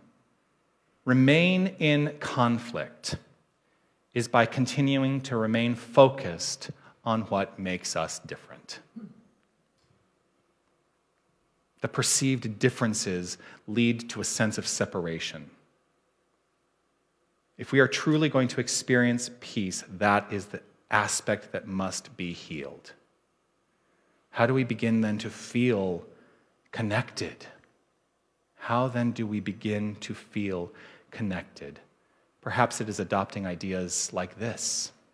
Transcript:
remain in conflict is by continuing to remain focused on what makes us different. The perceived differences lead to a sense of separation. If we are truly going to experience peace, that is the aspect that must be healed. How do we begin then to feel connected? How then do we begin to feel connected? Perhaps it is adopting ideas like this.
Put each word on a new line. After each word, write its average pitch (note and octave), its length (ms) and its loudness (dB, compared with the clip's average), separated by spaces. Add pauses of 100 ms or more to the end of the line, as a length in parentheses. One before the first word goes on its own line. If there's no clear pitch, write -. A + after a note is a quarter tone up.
(1040)
remain E3+ 760 6
in D3 420 2
conflict - 1000 -2 (960)
is A#2 160 -2
by A#2 160 6
continuing C3+ 760 2
to B2+ 140 -4
remain A#2 400 2
focused - 960 4 (320)
on A2+ 200 2
what G2 360 -2
makes F2+ 380 -4
us D#2+ 220 -4
different. - 600 -16 (3000)
The A2+ 80 -4
perceived A#2+ 720 0
differences G2+ 800 0 (300)
lead A#2 440 2
to G#2+ 100 -8
a - 40 -4
sense A2 320 0
of G2+ 80 -6
separation. E2 840 -4 (2000)
If B2+ 160 -10
we C3+ 80 8
are B2+ 80 6
truly D#3 400 2
going B2+ 180 2
to - 140 -4
experience A#2+ 680 2 (120)
peace, F#2+ 420 -4 (140)
that G2+ 340 4
is G2 140 -4
the - 160 -12 (280)
aspect G#2 640 0
that - 160 -6
must F#2+ 480 -6
be F2 160 -6
healed. C#2+ 640 -12 (1400)
How A#2 140 2
do B2+ 80 4
we C3 100 4
begin A2+ 380 2
then G#2+ 180 0
to A2 100 -6
feel G2+ 720 0 (680)
connected? G#2+ 720 -4 (1080)
How A#2+ 320 0
then A#2+ 240 0
do A2+ 160 -4
we G#2 120 -2
begin G#2 640 -4
to - 120 -8
feel F#2+ 580 -6 (400)
connected? F2+ 680 -8 (640)
Perhaps A2+ 400 0
it A2 80 -6
is G2+ 100 -4
adopting G2 460 -2
ideas F2+ 680 -4
like F2+ 260 -6
this. - 520 -6 (220)